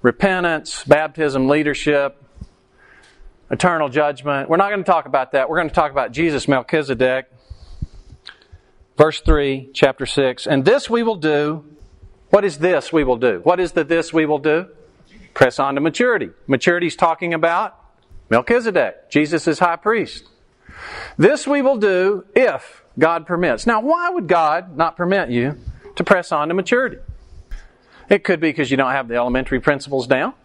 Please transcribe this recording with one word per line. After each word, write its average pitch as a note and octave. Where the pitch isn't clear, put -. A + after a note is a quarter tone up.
repentance, E3+
baptism, C#3+
leadership, C#3+
eternal D#3+
judgment. C#3
We're E3
not G3
gonna G3
talk E3
about C3
that. C#3
We're D#3
gonna D#3+
talk D3+
about C3
Jesus, D3
Melchizedek. C3
Verse D3+
three, C3+
chapter C3+
six. C3
"And C3+
this B3+
we A#3
will A3
do." D3+
What G3+
is E3
this D#3+
we D#3
will B2+
do? A2+
What F3
is F3+
the D#3+
"this D#3+
we D#3+
will D3+
do"? D#3+
Press B2+
on C#3
to C#3+
maturity. F3
Maturity's E3+
talking E3+
about E3+
Melchizedek, E3+
Jesus' D3+
high E3+
priest. G#3
"This B3
we C#4+
will C4
do G3
if A3
God E3
permits." D#3+
Now, A3
why E4+
would E4+
God E3
not D#3+
permit F3
you B2+
to F#3
press F3+
on D3+
to E3+
maturity? A#3+
It G3+
could F3
be D#3+
'cause C#3+
you C3
don't C3
have C3+
the A#2
elementary B2
principles C#3
down C#3